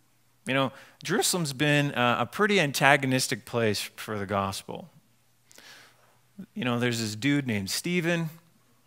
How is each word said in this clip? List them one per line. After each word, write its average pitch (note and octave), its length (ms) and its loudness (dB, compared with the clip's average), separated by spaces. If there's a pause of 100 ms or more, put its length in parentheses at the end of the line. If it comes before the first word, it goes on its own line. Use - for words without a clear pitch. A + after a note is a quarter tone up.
(460)
You B2+ 80 0
know, C3+ 180 2 (320)
Jerusalem's E3+ 480 0
been, D3 420 2
uh, A#2+ 240 4
a A#2+ 80 0
pretty G3+ 320 0
antagonistic C3+ 840 2
place A2+ 360 0 (140)
for G#2+ 240 -8
the G2 80 -6
gospel. G2 640 -4 (1600)
You A2 100 -6
know, A#2+ 140 0
there's A#2+ 220 0
this G#2+ 160 -4
dude C#3 320 0
named G2+ 200 -2
Stephen, E3+ 640 -2 (560)